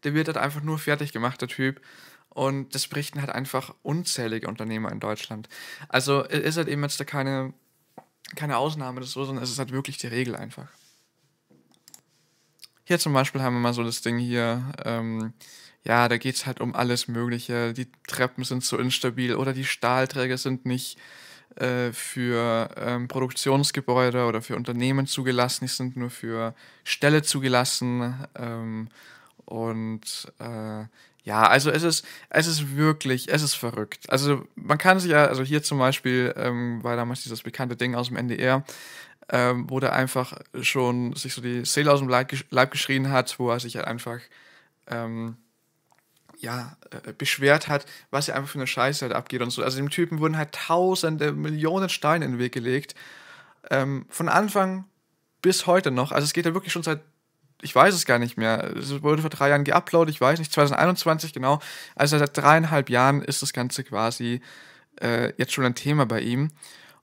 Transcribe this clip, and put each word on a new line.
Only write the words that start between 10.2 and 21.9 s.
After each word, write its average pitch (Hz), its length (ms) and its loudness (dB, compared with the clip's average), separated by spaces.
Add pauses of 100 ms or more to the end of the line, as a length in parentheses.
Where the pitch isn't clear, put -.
einfach. - 360 -12 (2250)
Hier 175 140 2
zum 160 120 0
Beispiel 135 300 2
haben 127 140 0
wir 120 40 0
mal 120 140 2
so 120 100 -2
das 113 180 -4
Ding 120 160 -2
hier, 120 460 0 (220)
ähm, 113 480 -4 (500)
ja, 120 240 4
da 117 100 2
geht's 127 280 -4
halt 131 160 -6
um 117 120 -4
alles 123 360 0
Mögliche. 120 640 -4
Die 123 180 -8 (160)
Treppen 127 380 -2
sind 127 180 -4
so - 140 -2
instabil 123 580 0
oder 135 160 -2
die 131 140 -6
Stahlträger 127 720 0
sind 131 280 -4
nicht, 127 320 -4 (580)
äh, 123 360 -2